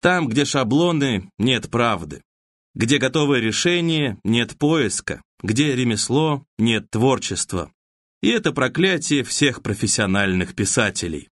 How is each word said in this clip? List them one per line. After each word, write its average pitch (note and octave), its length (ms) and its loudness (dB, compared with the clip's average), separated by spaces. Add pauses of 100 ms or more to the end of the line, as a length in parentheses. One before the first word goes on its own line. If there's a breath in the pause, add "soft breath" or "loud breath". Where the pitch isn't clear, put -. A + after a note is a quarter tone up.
Там, F3 240 2
где B2+ 180 2
шаблоны, C#3 920 0
нет A#2+ 320 0
правды. G2+ 520 -2 (520)
Где B2 240 2
готовое C#3+ 400 2
решение, D3+ 880 0
нет A2+ 340 0
поиска. C#3+ 640 0 (220)
Где C3 320 0
ремесло, B2+ 680 0 (140)
нет A2+ 320 0
творчества. G2+ 800 -2 (500)
И - 80 4
это A3 220 2
проклятие D3 720 0
всех C3 400 0
профессиональных G2 920 0
писателей. F#2+ 760 -2